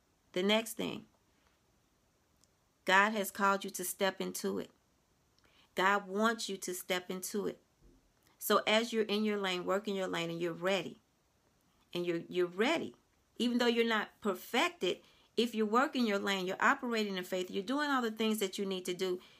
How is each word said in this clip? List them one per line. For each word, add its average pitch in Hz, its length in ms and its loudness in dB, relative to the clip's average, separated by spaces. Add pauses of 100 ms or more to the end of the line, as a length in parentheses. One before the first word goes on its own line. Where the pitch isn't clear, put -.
(320)
The 180 100 -2
next 214 300 2
thing, - 300 -6 (1800)
God 196 260 6
has 202 200 -2
called 196 320 2
you 190 80 -6
to - 140 -8
step 190 360 0
into 190 380 -4
it. - 120 -8 (1040)
God 190 320 2
wants 220 400 0
you 196 80 -4
to 180 180 -6
step 180 360 -4
into 185 360 -4
it. - 120 -4 (800)
So - 280 2
as 226 260 2
you're 220 120 0
in 214 200 0
your 208 140 0
lane, 180 260 -2
work 196 220 -2
in 196 80 -2
your 185 140 -2
lane, 170 220 -4
and 170 120 -4
you're 170 100 -2
ready, 175 440 -2 (1000)
and 175 100 -4
you're, 170 240 -2
you're 180 180 0
ready, 214 500 0 (420)
even 240 200 2
though 240 80 4
you're 233 200 4
not 214 220 0 (120)
perfected, 214 760 0 (400)
if 233 180 2
you're 220 100 0
working 247 420 2
your 202 120 2
lane, 196 260 0
you're 185 160 -2
operating 226 560 2
in 180 80 -4
faith, 185 260 -4
you're 190 120 -4
doing 285 260 -2
all 262 140 2
the 226 80 0
things 220 280 0
that 190 200 -2
you 202 80 -2
need 185 200 -4
to 185 80 -2
do, 180 260 -2 (200)